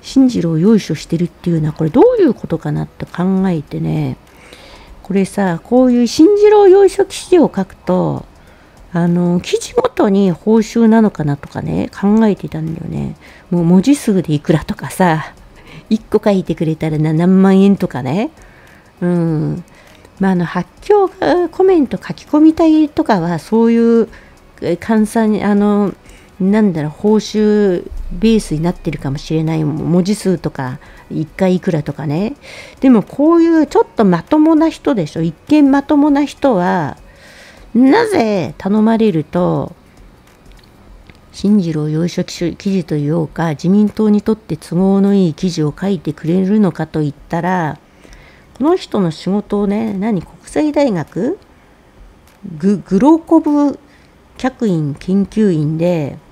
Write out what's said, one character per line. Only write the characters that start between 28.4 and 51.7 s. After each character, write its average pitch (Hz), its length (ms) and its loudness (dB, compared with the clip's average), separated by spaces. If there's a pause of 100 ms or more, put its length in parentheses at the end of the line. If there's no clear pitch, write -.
に 151 80 -4
な 170 80 0
っ 180 60 -4
て - 160 -8
る 151 80 -8
か 143 100 -8
も 139 80 -6
し - 160 -8
れ 160 100 -2
な 160 120 -2
い。 160 80 -2
文 156 400 -2
字 190 100 -2
数 190 240 -2
と 156 140 -6
か、 131 260 -8 (320)
一 156 260 -6
回 185 200 0
い 175 40 -2
く 180 120 -4
ら 160 100 -2
と 147 120 -8
か 151 120 -10
ね。 185 300 -4 (440)
で 269 120 4
も、 220 100 6
こ 320 360 0
う 330 40 4
い 330 80 2
う 320 160 2
ち 302 120 -2
ょ 453 40 4
っ - 40 2 (100)
と 226 100 0
ま 175 160 2
と - 160 -2
も 311 160 4
な 320 160 2
人 - 240 -4
で 180 140 -2
し - 100 -10
ょ。 165 60 -2
一 165 100 -2 (140)
見 294 240 4
ま 277 100 2
と 294 160 0
も 294 140 2
な 277 140 0
人 - 280 -2
は、 175 440 -2 (760)
な 269 320 4
ぜ 220 540 -2
頼 208 240 0
ま 226 140 2
れ 214 140 2
る 160 120 -2
と、 170 500 -2 (1600)
進 208 280 0
次 165 140 -2
郎 151 160 -2
よ 160 160 -2
い 170 40 -2
し - 100 -8
ょ 175 40 -2
記 170 320 -6
事 190 280 -4
と 156 120 -6
い 147 140 -2
う 160 180 -2
か、 165 240 -4
自 147 160 -6
民 202 220 2
党 214 220 0
に 208 100 2
と 220 120 -2
っ - 20 0
て 165 220 -10
都 - 180 -10
合 190 260 2
の 196 140 2
い 185 140 2
い 151 40 -6
記 185 160 -4
事 165 140 -4
を 147 120 -2
書 185 120 -6
い 202 100 -2
て 151 160 -8
く - 140 -10
れ 185 180 0
る 208 140 0
の 190 120 2
か 160 140 -6
と 156 160 -6
い 147 80 -2
っ 135 40 -12 (160)
た 170 120 -4
ら、 170 380 -4 (800)
こ 247 60 -2
の 339 100 2
人 - 240 -6
の 180 100 0
仕 156 200 -8
事 202 320 -4
を 208 40 -2
ね、 214 280 -4
何、 196 280 -4
国 - 140 -18 (100)
際 302 260 -4
大 285 200 0
学？ 202 480 -6 (1200)